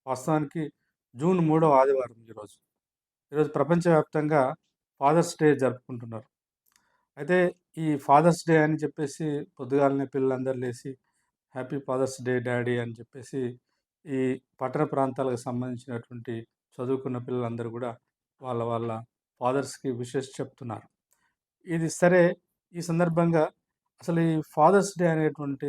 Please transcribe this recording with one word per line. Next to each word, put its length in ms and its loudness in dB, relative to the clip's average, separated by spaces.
వాస్తవానికి 580 -4
జూన్ 240 0
మూడవ 340 4
ఆదివారం 500 2
ఈరోజు, 320 -18
ఈరోజు 180 2
ప్రపంచవ్యాప్తంగా 920 2
ఫాదర్స్ 340 2
డే 200 4
జరుపుకుంటున్నారు. 720 -6
అయితే 220 0
ఈ 100 -4
ఫాదర్స్ 500 4
డే 100 4
అని 180 4
చెప్పేసి 520 -6
పొద్దుగాలనే 520 0
పిల్లలందరూ 540 -4
లేసి, 320 -10
"హ్యాపీ 240 -8
ఫాదర్స్ 440 -2
డే 160 -2
డాడీ" 380 -2
అని 140 -6
చెప్పేసి 500 -12
ఈ 160 -4
పట్టణ 260 -2
ప్రాంతాలకు 580 -2
సంబంధించినటువంటి 960 -10
చదువుకున్న 400 -4
పిల్లలందరూ 520 -6
కూడా 220 -8
వాళ్ళ 220 -6
వాళ్ళ 260 -4
ఫాదర్స్‌కి 500 -4
విషెస్ 400 -8
చెప్తున్నారు. 560 -12
ఇది 220 -2
సరే, 340 6
ఈ 60 -8
సందర్భంగా 640 2
అసలు 220 -2
ఈ 140 2
ఫాదర్స్ 500 4
డే 100 0
అనేటువంటి 600 -2